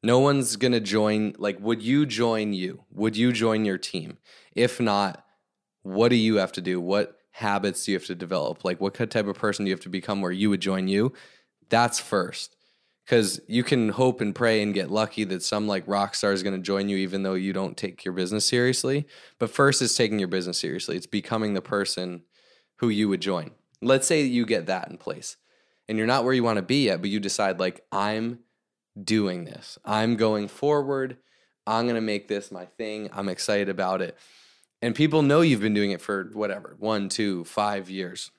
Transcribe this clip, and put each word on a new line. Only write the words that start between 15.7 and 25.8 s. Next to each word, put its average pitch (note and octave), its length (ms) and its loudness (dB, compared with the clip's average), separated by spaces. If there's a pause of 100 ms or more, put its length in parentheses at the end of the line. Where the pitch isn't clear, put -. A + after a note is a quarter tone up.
rock G2+ 280 0
star G2+ 180 2
is F#2+ 80 0
gonna G2 160 -4
join G2 320 0
you G2 80 0
even F#2+ 240 -2
though F#2+ 140 -2
you F#2+ 180 -2
don't F#2+ 240 -4
take F#2 260 -8
your F2+ 120 -4
business F#2+ 300 -2
seriously. B2+ 600 2 (320)
But A2+ 140 -2
first C#3 320 4
is A2+ 120 2
taking A2 220 2
your F#2+ 100 0
business F2+ 300 -2
seriously. E2+ 400 -4
It's F2 80 -8
becoming G#2+ 480 -2
the F#2+ 80 -2
person F2+ 600 -4 (540)
who A#2+ 120 2
you G#2+ 200 2
would F#2 120 0
join. F2 300 -4 (280)
Let's C3 280 4
say D#3 160 4
you B2 240 2
get G2 180 0
that F#2 240 -4
in F2 80 -14
place - 400 -10 (500)